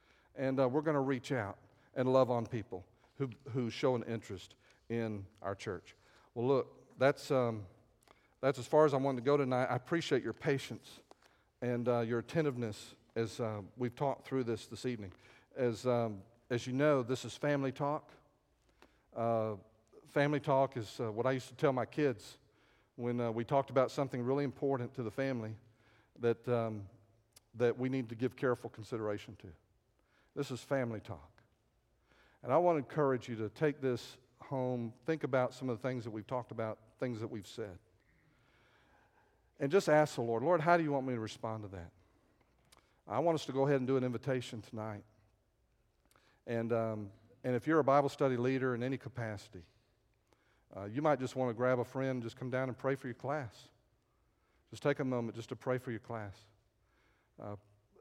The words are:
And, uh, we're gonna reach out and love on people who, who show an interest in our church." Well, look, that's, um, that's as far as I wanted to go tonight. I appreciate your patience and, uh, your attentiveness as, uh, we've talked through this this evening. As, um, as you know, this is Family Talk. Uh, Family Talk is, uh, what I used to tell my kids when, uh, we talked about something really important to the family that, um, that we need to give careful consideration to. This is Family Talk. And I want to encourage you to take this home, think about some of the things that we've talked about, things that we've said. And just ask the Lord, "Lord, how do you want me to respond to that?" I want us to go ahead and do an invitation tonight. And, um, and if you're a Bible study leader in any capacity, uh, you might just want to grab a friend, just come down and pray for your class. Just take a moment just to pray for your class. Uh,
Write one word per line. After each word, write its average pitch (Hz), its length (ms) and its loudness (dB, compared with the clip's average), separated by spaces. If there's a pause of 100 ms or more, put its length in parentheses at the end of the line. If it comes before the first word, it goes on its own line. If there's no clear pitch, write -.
(360)
And, 131 220 0
uh, 135 100 6
we're 131 120 2
gonna 151 200 2
reach 131 300 0
out 110 280 -2 (360)
and 127 180 2
love 131 180 6
on 117 160 0
people 101 380 -6 (340)
who, 139 120 -4 (220)
who 120 180 0
show 131 240 2
an 117 100 0
interest 107 500 -8 (340)
in 110 380 -4 (160)
our 98 120 -4
church." 92 400 -8 (400)
Well, 120 120 0
look, 131 260 4 (260)
that's, 135 320 2
um, 117 360 0 (760)
that's 135 180 0
as 120 80 -8
far 156 200 8
as 143 80 2
I - 20 2
wanted 135 220 0
to 117 60 -6
go 143 120 6
tonight. 131 340 2
I 120 60 0
appreciate 151 460 0
your 110 100 -4
patience - 680 -4 (600)
and, 120 260 -2
uh, 120 140 4
your 117 200 0
attentiveness 120 720 -2 (200)
as, 113 260 -2
uh, 107 200 -4 (160)
we've 123 180 -4
talked 139 320 -2
through 135 180 0
this 117 220 -2
this - 200 -10
evening. 104 260 -6 (420)
As, 123 320 0
um, 117 360 2 (280)
as 120 160 -2
you 127 60 -4
know, 139 300 4
this 123 220 -2
is 117 120 -10
Family 139 360 0
Talk. 147 380 -4 (1040)
Uh, 113 380 0 (600)
Family 147 240 4
Talk 135 380 2
is, 113 240 -6
uh, 117 100 -2
what 113 160 0
I 131 60 4
used 131 160 -2
to 120 80 -18
tell 147 160 4
my 123 140 0
kids 135 520 -2 (560)
when, 120 260 -2
uh, 117 120 0
we 117 100 -2
talked 135 280 2
about 127 200 4
something 135 320 -2
really 139 220 0
important 131 500 -2
to 131 80 -6
the 110 80 -4
family 117 460 -4 (640)
that, 117 280 2
um, 113 380 0 (680)
that 117 200 4
we 123 120 0
need 127 220 -2
to 117 40 -8
give 117 220 -2
careful 123 340 0
consideration 107 720 -6
to. 98 80 -18 (880)
This 139 160 -4
is 120 80 -6
Family 120 400 -2
Talk. 82 320 -12 (1120)
And 120 80 -2
I 143 60 6
want 175 180 4
to - 20 0
encourage 135 500 0
you 123 60 -6
to 110 140 -4
take 147 320 -2
this 131 360 -2 (240)
home, 127 520 -4 (120)
think 160 200 -2
about 127 280 2
some 131 160 -6
of 117 140 -4
the 135 60 -4
things 127 160 -4
that 113 80 -8
we've 107 160 -10
talked 123 240 -6
about, 113 260 -6 (220)
things 123 180 -2
that 110 100 -6
we've 104 200 -10
said. 101 280 -10 (1800)
And 139 140 0
just 190 160 4
ask 151 260 6
the - 60 -2
Lord, 117 240 0
"Lord, 170 160 4
how 175 160 6
do 170 80 2
you 147 80 0
want 135 160 0
me 127 60 -2
to 117 60 -2
respond 110 440 -6
to 101 60 -12
that?" 87 200 -10 (1160)
I 107 100 0
want 165 160 4
us 151 120 -2
to 143 60 -4
go 135 140 2
ahead 143 120 4
and 127 100 -2
do 135 80 4
an 127 80 2
invitation 123 580 -4
tonight. 107 400 -8 (1400)
And, 117 260 -2
um, 110 380 -2 (320)
and 127 140 0
if 117 100 -4
you're 160 140 6
a 139 40 4
Bible 139 240 6
study 135 280 2
leader 127 400 0
in 117 80 -4
any 131 120 -2
capacity, 107 680 -10 (1120)
uh, 95 100 -8
you 110 160 -4
might 151 180 4
just 127 160 -4
want 127 140 0
to 113 40 -4
grab 123 240 2
a 120 60 -2
friend, 131 380 -2
just 113 140 -8
come 127 140 -8
down 131 180 -2
and 123 80 -8
pray 135 180 0
for 135 120 -6
your 120 80 -6
class. 135 540 -8 (1000)
Just - 120 -12
take 143 160 2
a 147 60 -2
moment 120 320 -2
just 117 140 -10
to 117 60 -6
pray 127 220 -2
for 127 120 -8
your 113 100 -6
class. 107 340 -10 (1080)
Uh, 104 140 -10 (460)